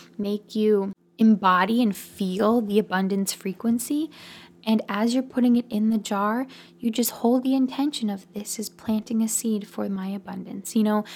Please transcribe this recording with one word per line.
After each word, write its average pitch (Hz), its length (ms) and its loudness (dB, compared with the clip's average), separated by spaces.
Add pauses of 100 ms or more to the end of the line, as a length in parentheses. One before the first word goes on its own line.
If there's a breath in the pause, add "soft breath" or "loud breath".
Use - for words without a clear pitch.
(160 loud breath)
make 208 380 -6
you 208 380 2 (260)
embody 202 640 4
and 208 140 2
feel 208 640 0
the 208 180 0
abundance 196 540 0
frequency. 240 800 -4 (560 loud breath)
And 220 220 2
as 220 260 0
you're 262 80 2
putting 247 340 2
it 240 120 0
in 214 220 0
the 220 80 2
jar, 208 480 -2 (320 loud breath)
you 233 120 -2
just 226 200 0
hold 247 340 2
the 262 100 2
intention 262 560 -2
of, 190 220 -8
"This - 260 -10
is 208 120 -8
planting 220 520 -2
a 220 60 0
seed 214 400 -2
for 208 220 -6
my 190 180 -4
abundance." 190 640 -10
You 220 80 4
know, 214 220 2 (120)